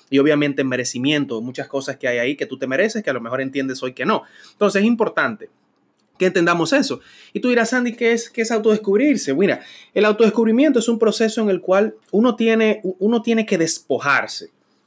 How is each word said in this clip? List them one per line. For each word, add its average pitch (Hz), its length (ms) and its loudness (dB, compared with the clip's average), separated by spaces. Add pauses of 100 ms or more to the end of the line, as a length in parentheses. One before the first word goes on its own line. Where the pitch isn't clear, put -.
y 135 100 2
obviamente 147 420 2
en 135 60 -2
merecimiento, 127 720 -2
muchas 123 300 -10
cosas 135 260 -6
que 131 140 -6
hay 123 80 -2
ahí 131 180 -2
que 139 120 -6
tú 131 120 -12
te 135 80 -4
mereces, 208 340 -2
que 160 80 -4
a 135 40 -2
lo 120 80 -6
mejor 120 180 -6
entiendes 135 420 -6
hoy 127 120 -6
que 127 120 -8
no. 196 180 -2 (280)
Entonces 196 300 0
es 208 40 2
importante 170 640 -2 (680)
que 185 60 2
entendamos 170 480 2
eso. 247 260 0 (320)
Y 202 80 -8
tú 247 80 -2
dirás, 240 220 2
"Sandy, 247 240 -2
¿qué 233 180 0
es, 233 180 -2
qué - 120 -6
es 226 100 -4
autodescubrirse?". 214 840 2
Mira, 170 260 2 (320)
el 196 100 2
autodescubrimiento 226 760 4
es 220 100 0
un 226 100 -2
proceso 220 420 0
en 208 80 0
el 185 120 0
cual 202 340 0 (160)
uno 226 240 2
tiene, 220 460 2 (180)
uno 220 220 0
tiene 226 240 0
que 196 120 0
despojarse 139 920 -2 (360)